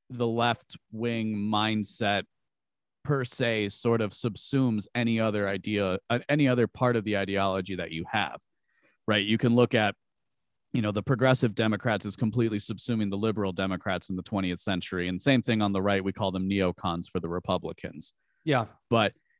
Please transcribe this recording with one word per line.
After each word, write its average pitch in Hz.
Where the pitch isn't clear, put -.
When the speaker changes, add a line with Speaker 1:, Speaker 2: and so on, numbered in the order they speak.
Speaker 1:
the 120
left-wing 113
mindset 104
per 139
se 113
sort 117
of 101
subsumes 120
any 117
other 107
idea, 98
uh, 120
any 147
other 123
part 123
of 110
the 101
ideology 95
that 85
you 82
have, 85
right? 104
You 110
can 120
look 120
at, 107
you 123
know, 107
the 101
progressive 123
Democrats 110
is 101
completely 113
subsuming 110
the 98
liberal 101
Democrats 92
in 95
the 92
twentieth 92
century. 90
And 92
same 131
thing 110
on 101
the 95
right, 98
we 95
call 98
them 92
neocons 90
for 92
the 85
Republicans. 87
Speaker 2:
Yeah. 131
Speaker 1:
But 113